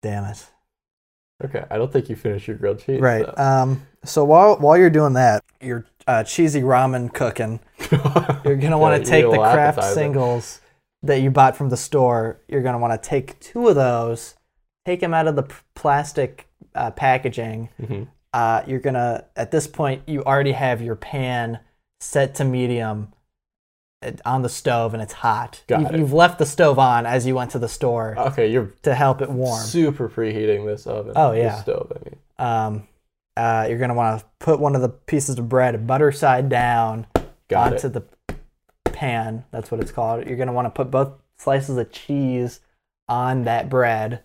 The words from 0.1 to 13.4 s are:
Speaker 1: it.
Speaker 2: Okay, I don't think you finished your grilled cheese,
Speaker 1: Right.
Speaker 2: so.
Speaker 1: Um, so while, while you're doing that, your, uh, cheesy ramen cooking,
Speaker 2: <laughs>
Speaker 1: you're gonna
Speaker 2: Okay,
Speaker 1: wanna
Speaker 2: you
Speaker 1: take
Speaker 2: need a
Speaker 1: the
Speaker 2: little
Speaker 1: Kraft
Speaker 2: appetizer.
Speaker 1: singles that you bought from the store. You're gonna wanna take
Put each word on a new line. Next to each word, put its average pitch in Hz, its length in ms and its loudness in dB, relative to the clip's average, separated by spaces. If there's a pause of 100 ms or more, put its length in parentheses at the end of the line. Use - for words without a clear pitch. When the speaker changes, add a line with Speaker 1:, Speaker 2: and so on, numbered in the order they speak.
Speaker 1:
it. 104 200 -12 (1000)
Speaker 2:
Okay, 127 260 -8
I 107 80 -4
don't 131 140 -4
think 131 160 -2
you 110 80 -8
finished 101 320 -6
your 110 80 -8
grilled 101 240 -2
cheese, 135 200 -4
Speaker 1:
Right. 117 240 2
Speaker 2:
so. - 120 -12
Speaker 1:
Um, 135 500 0 (180)
so 151 200 2
while, 180 320 8
while 147 200 6
you're 180 140 8
doing 151 240 4
that, 120 300 4 (160)
your, 120 260 -8 (220)
uh, 113 160 2
cheesy 151 380 2
ramen 127 500 2
cooking, 117 480 -4 (180)
Speaker 2:
<laughs> - 120 -6
Speaker 1:
you're 143 100 4 (560)
gonna 139 100 0
Speaker 2:
Okay, 160 80 2
Speaker 1:
wanna 151 240 4
Speaker 2:
you 127 60 -2
Speaker 1:
take - 80 0
Speaker 2:
need 156 80 8
a - 40 6
Speaker 1:
the 117 60 4
Speaker 2:
little 110 140 4
Speaker 1:
Kraft 143 340 4
Speaker 2:
appetizer. 98 160 0
Speaker 1:
singles 131 680 -2 (420)
that 139 180 2
you 135 100 4
bought 131 260 6
from 143 140 -2
the 123 60 0
store. 120 720 0
You're 139 140 -2
gonna 123 160 -2
wanna 117 200 -2
take 139 420 -6